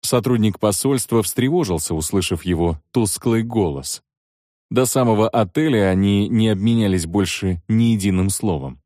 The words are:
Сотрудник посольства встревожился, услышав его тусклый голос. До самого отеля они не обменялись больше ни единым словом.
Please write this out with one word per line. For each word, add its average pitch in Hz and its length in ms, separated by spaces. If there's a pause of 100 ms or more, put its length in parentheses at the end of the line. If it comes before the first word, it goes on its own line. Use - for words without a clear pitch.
Сотрудник 113 580
посольства 117 640
встревожился, 120 720
услышав 87 500
его 85 340 (120)
тусклый 113 500
голос. 95 640 (680)
До 127 160
самого 113 420
отеля 113 640
они 101 400
не 110 200
обменялись 101 580
больше 92 600
ни 113 260
единым 98 360
словом. 71 560